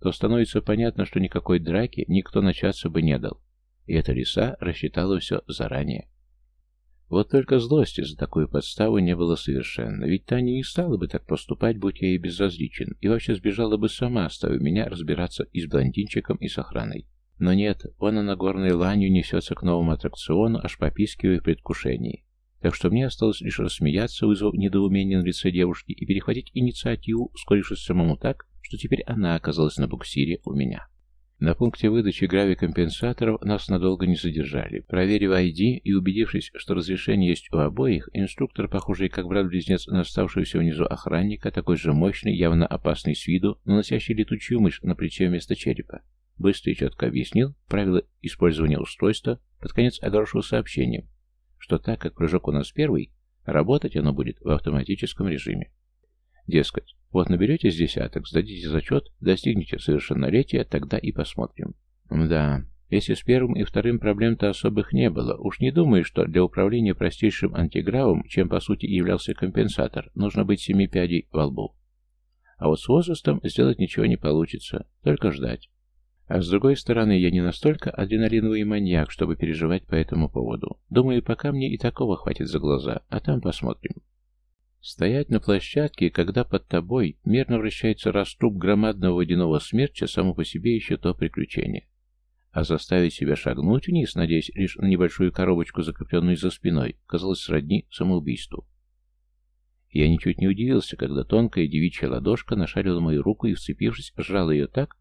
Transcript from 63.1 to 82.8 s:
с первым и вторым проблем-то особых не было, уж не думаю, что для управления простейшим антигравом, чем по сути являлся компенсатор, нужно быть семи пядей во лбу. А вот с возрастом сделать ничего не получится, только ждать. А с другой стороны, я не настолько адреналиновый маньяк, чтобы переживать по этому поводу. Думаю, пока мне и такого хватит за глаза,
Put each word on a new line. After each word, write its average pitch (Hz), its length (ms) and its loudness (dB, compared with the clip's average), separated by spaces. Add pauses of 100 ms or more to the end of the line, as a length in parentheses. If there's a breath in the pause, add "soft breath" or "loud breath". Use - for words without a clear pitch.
с - 60 -6
первым 123 340 2
и 95 80 -2
вторым 110 380 0
проблем-то 107 480 2
особых 107 440 -2
не 123 180 4
было, 117 260 -2
уж - 240 -6
не 127 100 2
думаю, 139 320 6
что 85 220 0
для 82 180 2
управления 98 520 2
простейшим - 600 0
антигравом, 87 680 2
чем 92 240 0
по 90 100 0
сути - 280 -2
являлся 92 480 0
компенсатор, - 800 -2
нужно 101 300 0
быть 98 160 2
семи 98 280 2
пядей 87 420 0
во 78 160 2
лбу. - 300 -6 (800 soft breath)
А - 100 -2
вот 78 140 4
с - 80 -14
возрастом 156 560 2
сделать - 340 2
ничего 104 280 0
не - 100 2
получится, - 720 -2 (160)
только - 260 2
ждать. 64 380 -6 (640)
А 87 100 2
с 85 80 -2
другой 127 280 4
стороны, 110 420 2
я 87 140 4
не 90 100 4
настолько 147 480 0
адреналиновый 110 720 0
маньяк, 98 480 2
чтобы 82 240 -2
переживать 80 500 0
по - 120 -2
этому 80 320 0
поводу. - 500 -6 (100)
Думаю, 123 360 4
пока - 260 -2
мне 135 240 -2
и - 20 -4
такого 117 400 -2
хватит - 300 -4
за 78 140 -2
глаза, 69 480 0